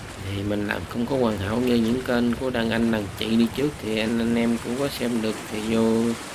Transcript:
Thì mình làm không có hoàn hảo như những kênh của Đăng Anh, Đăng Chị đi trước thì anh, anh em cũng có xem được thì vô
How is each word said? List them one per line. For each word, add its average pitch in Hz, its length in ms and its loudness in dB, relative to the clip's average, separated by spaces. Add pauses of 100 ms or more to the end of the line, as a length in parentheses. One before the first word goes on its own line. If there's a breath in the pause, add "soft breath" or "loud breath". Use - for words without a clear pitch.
(240)
Thì 98 180 -4
mình 104 240 -2
làm 104 220 -2
không 117 180 -2
có 135 100 0
hoàn 113 220 2
hảo 98 180 -2
như 123 180 2
những 117 280 2
kênh 120 320 2
của 131 160 -2
Đăng 113 200 0
Anh, 113 220 2
Đăng 104 140 0 (120)
Chị 110 180 0
đi 117 100 6 (100)
trước 143 140 0 (120)
thì 110 160 -2
anh, 110 200 0
anh 117 160 2
em 117 300 2
cũng 120 140 -4
có 139 100 0
xem 120 340 -2
được 110 120 -2 (180)
thì 107 80 -4 (140)
vô 113 60 4 (540)